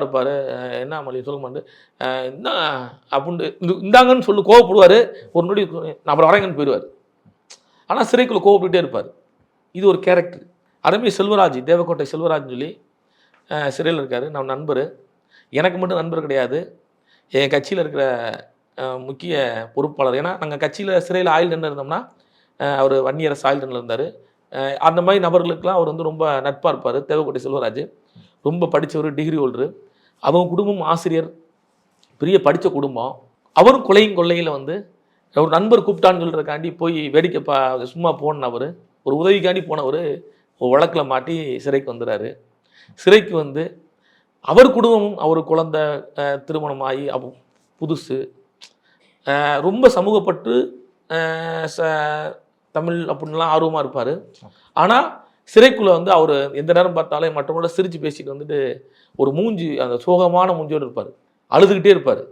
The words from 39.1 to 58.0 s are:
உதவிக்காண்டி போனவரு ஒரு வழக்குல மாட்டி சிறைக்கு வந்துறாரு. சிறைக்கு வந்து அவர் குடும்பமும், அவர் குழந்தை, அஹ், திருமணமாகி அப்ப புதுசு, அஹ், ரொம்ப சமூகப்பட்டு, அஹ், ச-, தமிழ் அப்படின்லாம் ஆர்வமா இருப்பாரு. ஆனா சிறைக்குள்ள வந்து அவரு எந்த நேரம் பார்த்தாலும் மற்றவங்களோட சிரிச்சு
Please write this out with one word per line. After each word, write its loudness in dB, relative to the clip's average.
உதவிக்காண்டி 2
போனவரு -6
ஒரு 2
வழக்குல 2
மாட்டி -6
சிறைக்கு -2
வந்துறாரு. -6
சிறைக்கு 4
வந்து -6
அவர் 8
குடும்பமும், 2
அவர் 0
குழந்தை, -2
அஹ், -6
திருமணமாகி -6
அப்ப -8
புதுசு, -8
அஹ், -2
ரொம்ப 4
சமூகப்பட்டு, -2
அஹ், -6
ச-, -4
தமிழ் -4
அப்படின்லாம் -4
ஆர்வமா 2
இருப்பாரு. -6
ஆனா 0
சிறைக்குள்ள 6
வந்து 2
அவரு 4
எந்த -2
நேரம் 4
பார்த்தாலும் -2
மற்றவங்களோட -4
சிரிச்சு -2